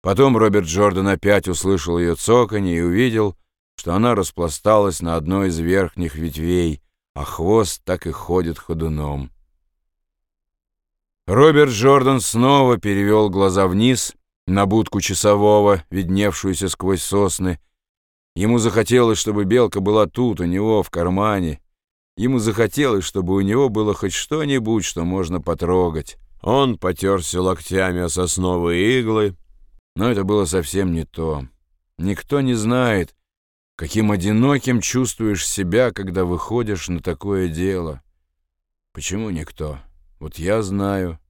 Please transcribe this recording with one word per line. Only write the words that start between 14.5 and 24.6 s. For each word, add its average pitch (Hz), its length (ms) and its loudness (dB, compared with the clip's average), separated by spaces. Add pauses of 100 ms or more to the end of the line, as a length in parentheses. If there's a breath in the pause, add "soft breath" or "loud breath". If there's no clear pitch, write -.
будку 104 340 0
часового, 101 920 4
видневшуюся 95 760 -2
сквозь 92 340 -2
сосны. 92 560 0 (760)
Ему 113 220 2
захотелось, 113 580 2
чтобы 104 280 -2
белка 104 340 2
была 104 260 2
тут, 113 360 -4
у 87 40 -2
него, 101 380 0
в - 80 -8
кармане. 90 680 -2 (580)
Ему 127 200 0
захотелось, 113 680 0
чтобы 92 300 -4
у 98 80 2
него 117 260 2
было 107 280 0
хоть 95 180 -4
что-нибудь, 131 720 -2